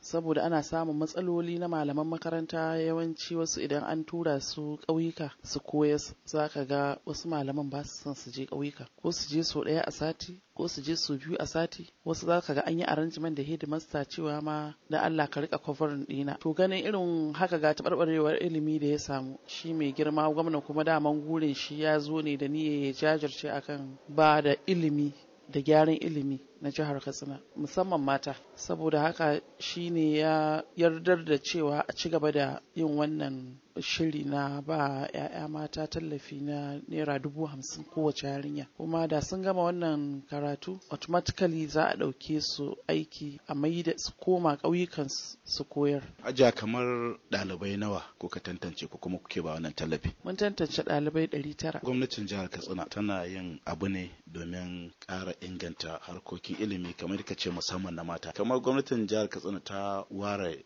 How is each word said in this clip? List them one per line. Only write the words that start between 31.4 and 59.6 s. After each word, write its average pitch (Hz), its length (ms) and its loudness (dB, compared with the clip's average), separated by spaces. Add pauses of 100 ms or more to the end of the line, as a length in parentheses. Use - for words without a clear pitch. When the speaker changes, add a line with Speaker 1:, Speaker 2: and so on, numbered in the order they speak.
Speaker 1:
a - 60 -6
ci - 160 -4
gaba 151 240 4
da 135 280 2 (140)
yin 165 220 2
wannan 139 600 -2 (240)
shiri 156 440 0
na 139 380 -2
ba 139 500 0
'ya'ya 151 380 -6
mata 151 360 -6
tallafi 151 540 -6
na 143 380 -4 (100)
naira 147 300 0
dubu 147 260 -4
hamsin 147 400 -10
kowace 151 420 0
yarinya. 143 400 -4 (120)
Kuma 160 300 0
da 151 120 2
sun 190 220 -4
gama 185 220 2
wannan 151 680 0
karatu, 147 480 -4 (120)
automatically 165 760 0
za 143 240 4
a - 60 0
ɗauke 151 440 -2
su - 360 -4 (120)
aiki 156 500 -2 (100)
a 160 60 -4
mai 160 280 0
da 165 160 2
su - 180 -6
koma 175 400 4
ƙauyukan 165 540 0
su, - 340 -10
su - 200 -4
koyar. 143 380 2 (200)
Speaker 2:
Hajiya, 127 320 8
kamar 120 640 0 (120)
ɗalibai 98 460 -2
nawa 101 240 -2 (180)
kuka 90 220 -6
tantance 87 480 -8
ko - 80 -14
kuma 90 220 -4
kuke - 240 -6
ba 80 160 -2
wannan 80 160 -6
tallafi? 80 400 -4 (100)
Speaker 1:
Mun 185 120 -4
tantance 202 460 0
ɗalibai 151 460 0
ɗari 147 280 -6
tara. 160 280 -6
Speaker 2:
Gwamnatin 127 420 0
jihar 95 220 -4
Katsina 90 400 -6
tana 98 380 -2
yin 90 400 -8
abu 85 220 -2
ne 92 220 -4 (220)
domin 87 600 -8 (140)
ƙara 92 360 -6
inganta 85 580 -8
harkokin 90 580 -10
ilimi 92 380 -4
kamar 95 280 -6
ka 95 100 -6
ce - 160 -4
musamman 90 440 -4
na 82 100 -8
mata. 85 280 -8
Kamar 123 280 0
gwamnatin 131 460 0
jihar 107 220 2
Katsina 98 320 -6